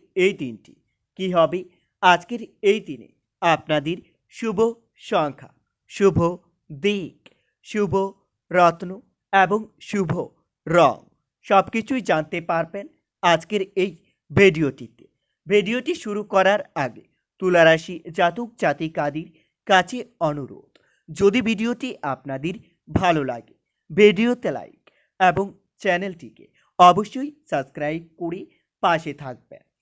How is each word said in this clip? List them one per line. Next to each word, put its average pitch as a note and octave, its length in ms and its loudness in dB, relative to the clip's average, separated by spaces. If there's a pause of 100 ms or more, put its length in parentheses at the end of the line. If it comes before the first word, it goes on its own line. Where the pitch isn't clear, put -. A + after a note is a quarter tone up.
(140)
এই F#3+ 180 2
দিনটি, B2 420 -12 (440)
কি F#3+ 140 -4
হবে E3+ 260 2 (440)
আজকের F3+ 380 2 (220)
এই G#3 180 2
দিনে A#2+ 280 -16 (340)
আপনাদের D#3 540 -2 (380)
শুভ A3 240 -6 (440)
সংখ্যা, D3+ 480 -4 (400)
শুভ F#3 280 2 (520)
দিক, F3 480 -4 (480)
শুভ G#3 260 -2 (580)
রত্ন F3 400 2 (420)
এবং G3 280 2 (200)
শুভ F#3 320 -4 (540)
রং, D#3 300 4 (500)
সব G3 240 4
কিছুই A3+ 320 -4
জানতে E3 380 -4
পারবেন E3+ 460 -6 (360)
আজকের G#3+ 400 0 (140)
এই F#3+ 140 0 (400)
ভিডিওটিতে। D3+ 720 2 (420)
ভিডিওটি G#3+ 480 -2
শুরু G#3 300 -8
করার G3 380 2 (140)
আগে C3 280 -6 (360)
তুলা F3+ 240 4
রাশি D#3+ 300 2 (180)
জাতক F3+ 360 -2 (100)
জাতিকাদের D#3 720 -4 (380)
কাছে F#3+ 320 2 (220)
অনুরোধ, D3 500 -6 (380)
যদি G3 340 2
ভিডিওটি A3+ 460 -4 (140)
আপনাদের C#3 520 -8 (340)
ভালো D#3+ 360 0
লাগে A#2+ 320 -10 (340)
ভিডিওতে G#3 600 2
লাইক - 320 -14 (380)
এবং F#3 260 2 (340)
চ্যানেলটিকে F3+ 640 -4 (340)
অবশ্যই G#3 520 4 (160)
সাবস্ক্রাইব D3+ 560 -6 (160)
করে F3 220 -8 (420)
পাশে E3 320 0
থাকবেন। - 480 -18 (200)